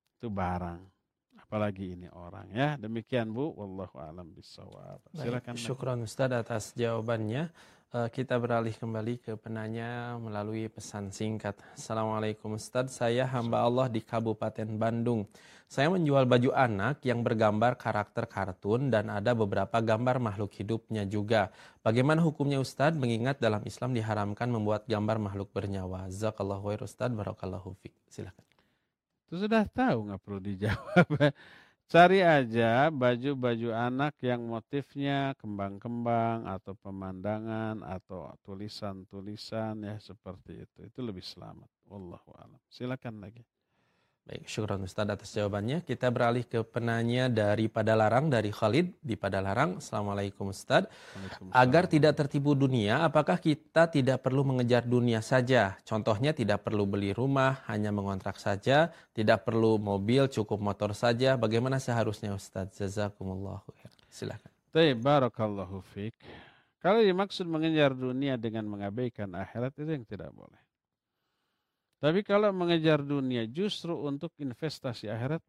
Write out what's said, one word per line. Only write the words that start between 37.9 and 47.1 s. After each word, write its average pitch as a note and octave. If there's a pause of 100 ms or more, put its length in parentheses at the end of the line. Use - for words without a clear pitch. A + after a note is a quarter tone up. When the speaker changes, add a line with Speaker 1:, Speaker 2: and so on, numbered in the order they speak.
Speaker 1:
tulisan-tulisan G#2
ya G#2
seperti F#2+
itu. -
Itu A2+
lebih F#2+
selamat. - (240)
Wallahu F#2
a'lam. - (120)
Silakan A#2+
lagi. A#2 (840)
Speaker 2:
Baik, -
syukran G2+
Ustaz G2+
atas G#2
jawabannya. G#2
Kita B2
beralih A#2+
ke -
penanya A#2